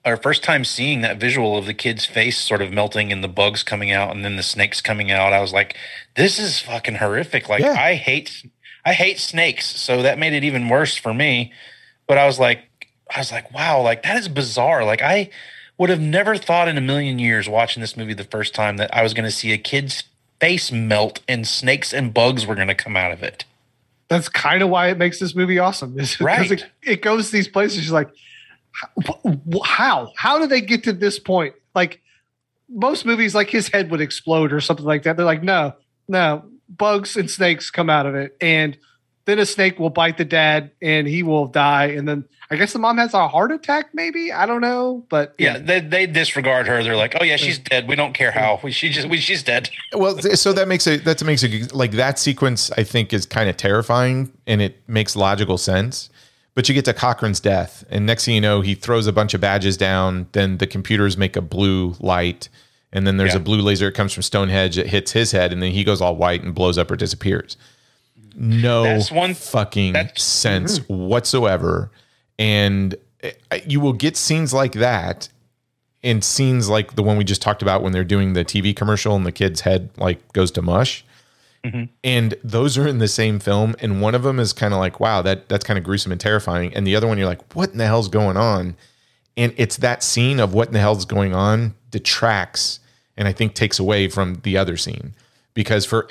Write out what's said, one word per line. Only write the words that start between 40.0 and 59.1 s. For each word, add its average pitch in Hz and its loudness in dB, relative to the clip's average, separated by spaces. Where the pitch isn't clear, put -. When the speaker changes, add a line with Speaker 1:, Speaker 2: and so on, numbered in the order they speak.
Speaker 3:
the 175 -2
dad 151 2
and 156 0
he 170 -2
will 151 2
die. 143 4
And 143 -4
then 147 -4
I 156 -4
guess 196 0
the 254 -6
mom 233 2
has 233 0
a 190 4
heart 170 2
attack, 302 -2
maybe? 330 -4
I 180 0
don't 240 -2
know. 247 -2
But 147 -2
Speaker 1:
Yeah, 147 0
Speaker 3:
yeah. 135 -8
Speaker 1:
they, 170 0
they 175 0
disregard 139 0
her. 120 0
They're 113 0
like, 110 0
"Oh, 175 2
yeah, 156 2
she's 143 -2
Speaker 3:
Yeah. 131 -18
Speaker 1:
dead. 123 0
We 143 0
don't 143 -2
care 131 0
how. 107 0
We, 143 -8
she 165 -2
just, 147 -2
we, 165 0
she's 185 -2
dead." 120 -2
Speaker 2:
Well, 196 2
th-, 190 2
so 196 4
that 190 2
makes 185 0
it, 151 2
that 160 2
makes 151 2
it, 113 -2
like, 123 0
that 127 0
sequence, 131 0
I 113 2
think, 110 0
is 101 0
kinda 104 0
terrifying, 123 2
and 107 2
it 95 -4
makes 110 0
logical 98 2
sense. 98 -2
But 123 0
you 131 2
get 135 2
to 120 2
Cochran's 113 0
death, 95 -2
and 104 0
next 113 0
thing 117 2
you 107 4
know, 104 4
he 98 -2
throws 113 0
a 104 2